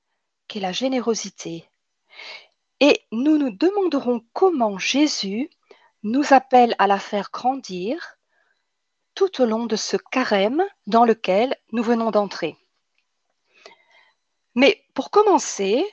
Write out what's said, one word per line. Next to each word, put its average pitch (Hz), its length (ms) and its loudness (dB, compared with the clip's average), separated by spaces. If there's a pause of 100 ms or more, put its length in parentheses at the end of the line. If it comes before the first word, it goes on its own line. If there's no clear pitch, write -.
(480)
qu'est - 120 -12
la 185 140 -4
générosité. 214 920 -4 (1120)
Et 285 200 4 (100)
nous 285 260 2
nous 277 140 -2
demanderons 277 840 -2
comment 247 440 0
Jésus 254 720 -2 (540)
nous 262 300 0
appelle 247 440 4
à 196 100 4
la 196 120 2
faire 202 320 -6
grandir 247 840 -6 (1000)
tout 370 260 -2
au 254 40 4
long 226 200 -2
de 220 100 -4
ce - 220 -4
carême 240 680 0 (240)
dans 226 180 4
lequel 220 500 0 (160)
nous 226 120 -2
venons 226 280 0
d'entrer. 190 460 -2 (2000)
Mais 254 400 2
pour - 160 -8
commencer, 302 840 2